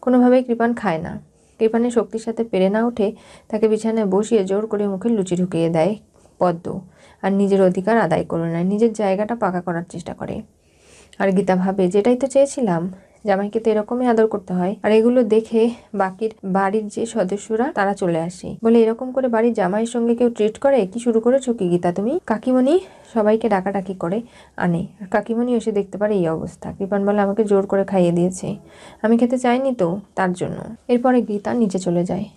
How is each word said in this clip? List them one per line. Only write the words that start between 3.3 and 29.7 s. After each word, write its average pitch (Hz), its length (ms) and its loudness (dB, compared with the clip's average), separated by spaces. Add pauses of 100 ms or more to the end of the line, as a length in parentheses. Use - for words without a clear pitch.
তাকে 214 200 -2
বিছানায় 220 400 0
বসিয়ে 208 380 2
জোর 196 220 0
করে 208 200 -2
মুখে 196 220 -4
লুচি 190 260 0
ঢুকিয়ে 175 340 0
দেয় 165 240 2 (460)
পদ্ম, 175 280 0 (540)
আর 190 100 -2
নিজের 196 300 2
অধিকার 190 360 2
আদায় 165 280 0
করে 165 260 -4
নেয়, 170 120 -2
নিজের 208 300 2
জায়গাটা 208 420 -2
পাকা 185 260 -2
করার 175 280 -4
চেষ্টা - 240 -12
করে। - 220 -10 (840)
আর 196 120 2
গীতা 185 240 2
ভাবে, 190 320 0
"যেটাই 208 300 2
তো 262 100 -2
চেয়েছিলাম, 262 540 0 (440)
জামাইকে 202 340 -2
তো 226 100 -2
এরকমই 220 360 -2
আদর 226 220 4
করতে 202 260 -4
হয়।" 180 200 -2 (100)
আর 208 80 2
এগুলো 226 320 4
দেখে 220 380 2 (320)
বাকির, 196 380 -2 (120)
বাড়ির 196 440 0
যে 220 180 -6
সদস্যরা 220 720 -2
তারা 202 180 0
চলে 175 260 -2
আসে, 180 300 -8 (140)
বলে, 226 180 6
"এরকম 226 300 0
করে 262 160 -2
বাড়ির 233 260 2
জামাইয়ের 208 340 0
সঙ্গে 233 280 0
কেউ 240 140 2
ট্রিট 214 280 -2
করে? 277 300 2
কি 208 120 -8
শুরু 233 200 2
করেছো 254 340 0
কি 220 160 -4
গীতা 175 220 0
তুমি?" 220 360 -2
কাকিমণি 254 520 2 (340)
সবাইকে 220 360 2
ডাকাডাকি 196 440 -2
করে 185 280 -4 (360)
আনে, 170 240 0 (200)
আর 190 60 -14
কাকিমণি 226 480 -2
এসে 226 160 -2
দেখতে 196 260 -2
পারে 214 180 0
এই 180 120 2
অবস্থা। 160 440 -6
কৃপান 196 340 -2
বলে, 202 160 2
"আমাকে 202 220 0
জোর 202 220 2
করে 196 200 0
খাইয়ে 185 260 2
দিয়েছে, 175 360 0 (540)
আমি 220 160 4
খেতে 247 200 2
চাইনি 254 360 2